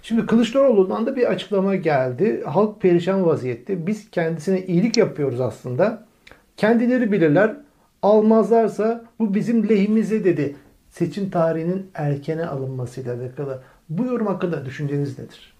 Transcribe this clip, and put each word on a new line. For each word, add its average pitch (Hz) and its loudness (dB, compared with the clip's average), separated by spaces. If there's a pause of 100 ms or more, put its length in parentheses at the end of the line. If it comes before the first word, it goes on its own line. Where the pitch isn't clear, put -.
şimdi 220 -2
Kılıçdaroğlu'ndan 226 2
da 269 -4
bir 240 2
açıklama 196 0
geldi. 147 0
Halk 208 0
perişan 180 2
vaziyette. 147 -2
Biz 214 -6
kendisine 175 -2
iyilik 190 2
yapıyoruz 139 0
aslında. 135 -2 (520)
Kendileri 233 2
bilirler. 180 4 (460)
Almazlarsa 220 2 (140)
bu 208 0
bizim 208 0
lehimize 214 2
dedi. 151 0 (340)
Seçim 190 -4
tarihinin 165 -2
erkene 156 -4
alınmasıyla 131 -8
alakalı. 127 -10 (260)
Bu 185 -4
yorum 226 -2
hakkında 170 -4
düşünceniz 139 -6
nedir? - -20